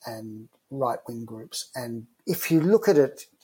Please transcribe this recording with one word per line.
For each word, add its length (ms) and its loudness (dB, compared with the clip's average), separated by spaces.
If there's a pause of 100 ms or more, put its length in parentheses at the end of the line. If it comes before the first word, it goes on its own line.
and 420 -12 (220)
right-wing 540 -6
groups. 500 -14
And 320 -10 (180)
if 260 -4
you 80 6
look 300 4
at 80 6
it 300 2 (160)